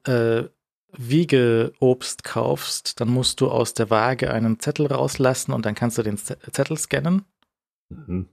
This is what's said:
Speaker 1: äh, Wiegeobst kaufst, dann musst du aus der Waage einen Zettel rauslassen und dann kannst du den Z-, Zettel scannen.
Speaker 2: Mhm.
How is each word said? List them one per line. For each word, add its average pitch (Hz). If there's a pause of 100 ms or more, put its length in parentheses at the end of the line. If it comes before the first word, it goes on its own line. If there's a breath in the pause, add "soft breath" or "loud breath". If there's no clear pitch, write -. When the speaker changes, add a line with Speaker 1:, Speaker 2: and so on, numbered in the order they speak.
Speaker 1:
äh, 117 (480)
Wiegeobst 127
kaufst, -
dann 117
musst 127
du 131
aus 120
der 110
Waage 117
einen 113
Zettel 147
rauslassen 131
und 113
dann 107
kannst 120
du 117
den 104
Z-, - (120)
Zettel 151
scannen. 170 (640)
Speaker 2:
Mhm. 92